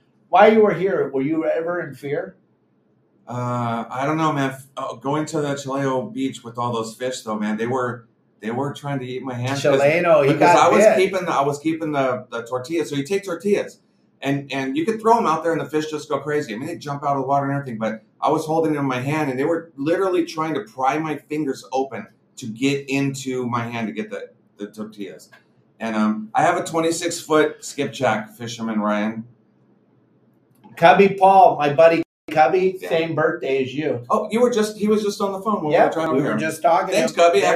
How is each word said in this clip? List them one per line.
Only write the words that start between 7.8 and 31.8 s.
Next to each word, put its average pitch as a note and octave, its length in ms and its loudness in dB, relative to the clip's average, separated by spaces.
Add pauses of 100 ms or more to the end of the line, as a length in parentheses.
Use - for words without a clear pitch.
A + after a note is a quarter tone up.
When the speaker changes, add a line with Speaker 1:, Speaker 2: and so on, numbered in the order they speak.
Speaker 2:
they G#2+ 100 -6
were B2 240 -4
trying C#3 260 -6
to B2+ 60 -10
eat B2+ 160 -8
my C3 120 -8
hand C3 260 -4
'cause, C#3 200 4
Speaker 1:
Chileno, D#3 460 6
he C#3+ 60 4
Speaker 2:
because F3 220 6
Speaker 1:
got E3+ 180 8
Speaker 2:
I - 20 4
was G#3 100 6
Speaker 1:
bit. G#3+ 120 8
Speaker 2:
keeping F#3 300 2
the, D#3+ 60 -2
I C3+ 100 2
was D3 160 0
keeping D#3+ 340 -2
the, C3+ 380 -2
the A#2 140 -8
tortillas. C#3+ 460 -4
So C#3+ 60 -4
you C#3 80 -2
take F#3+ 200 -4
tortillas, F#3+ 560 -2 (420)
and, C#3 300 -4
and C3+ 240 -4
you E3 80 -2
could A3 160 -2
throw A3+ 160 6
'em A3 100 0
out D#3+ 180 0
there E3 80 0
in D#3 60 -2
the C#3 80 -6
fish D3+ 240 -4
just D3 200 -10
go C#3+ 100 -4
crazy. D3 340 -4
I G#2+ 40 -8
mean, C#3 100 -8
they F3 80 -8
jump C#3+ 280 -10
out C#3+ 120 -2
of C3+ 60 -4
the B2+ 60 -6
water C#3 180 0
and C#3 80 -2
everything, C3 240 -6
but G#2+ 240 -4 (180)
I C3 100 0
was D3+ 140 0
holding D#3+ 300 0
them C#3+ 100 -2
in C#3 40 -2
my B2+ 120 -2
hand, D3 300 -2
and B2 80 -4
they C#3 60 0
were E3 320 -2
literally F3+ 500 0
trying D#3+ 280 -4
to C3 60 -2
pry C3+ 380 -2
my D#3 180 -4
fingers C#3+ 560 -6
open A2 340 -6 (300)
to B2 100 -12
get C3+ 440 -2
into C3+ 560 -4
my A#2 160 -4
hand A#2 240 -6
to G2+ 80 -8
get G#2+ 160 -8
the, - 200 -12 (280)
the G2+ 120 -10
tortillas. - 600 -14 (500)
And, A2 160 -6
um, G#2+ 380 -2
I C#3 80 2
have E3+ 160 2
a - 60 -4
twenty-six E3 560 -4
foot D3+ 440 0
skipjack A#2 680 -2
fisherman, A2+ 460 -6
Ryan. G#2 440 -2 (1500)
Speaker 1:
Cubby F#3+ 420 6
Paul, F#3+ 400 8
my D3 160 0
buddy E3 300 6 (260)